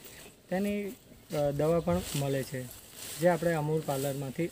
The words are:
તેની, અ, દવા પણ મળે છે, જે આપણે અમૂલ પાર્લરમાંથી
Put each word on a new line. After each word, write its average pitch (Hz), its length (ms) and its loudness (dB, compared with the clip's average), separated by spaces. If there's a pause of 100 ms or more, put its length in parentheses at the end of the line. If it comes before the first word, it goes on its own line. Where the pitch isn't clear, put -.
(500)
તેની, 202 400 0 (460)
અ, 147 220 2
દવા 170 220 4
પણ 175 220 2 (140)
મળે 139 280 0
છે, 127 400 -8 (380)
જે 165 60 6
આપણે 170 260 4
અમૂલ 156 320 0
પાર્લરમાંથી 139 640 -2